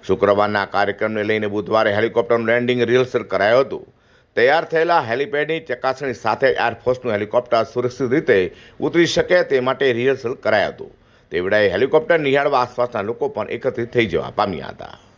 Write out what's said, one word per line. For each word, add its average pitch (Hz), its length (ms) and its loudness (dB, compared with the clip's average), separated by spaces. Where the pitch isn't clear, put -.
શુક્રવારના 101 640 2
કાર્યક્રમને 104 560 -2
લઈને 107 240 0
બુધવારે 107 420 2
હેલિકોપ્ટરનું 113 540 0
લેન્ડિંગ 123 400 2
રિહર્સલ 123 420 2
કરાયું 107 340 4
હતું. - 160 -10
તૈયાર 143 340 4
થયેલા 165 360 2
હેલિપેડની 147 640 -4
ચકાસણી 131 520 -4
સાથે 120 280 2
એરફોર્સનું 123 500 -2
હેલિકોપ્ટર 110 500 0
સુરક્ષિત 123 480 -2
રીતે 147 240 2
ઉતરી 156 340 2
શકે 180 260 2
તે 135 120 2
માટે 131 360 0
રિહર્સલ 123 380 -2
કરાયું 101 300 2
હતું. 78 160 -16
તે 85 120 -2
વેળાએ 104 300 2
હેલિકોપ્ટર 156 460 2
નિહાળવા 143 420 0
આસપાસના 120 480 -4
લોકો 127 200 -6
પણ - 280 -8
એકત્રિત 120 340 -6
થઈ 117 220 2
જવા 67 240 -4
પામ્યા 87 340 -4
હતા. - 240 -18